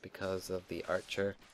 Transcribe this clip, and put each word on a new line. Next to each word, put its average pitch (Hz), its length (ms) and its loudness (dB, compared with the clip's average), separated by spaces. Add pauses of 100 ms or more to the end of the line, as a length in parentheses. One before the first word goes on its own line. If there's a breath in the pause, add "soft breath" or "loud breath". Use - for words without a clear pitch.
because 95 500 -2
of 92 160 0
the 85 180 -2
archer, 98 520 2 (160 loud breath)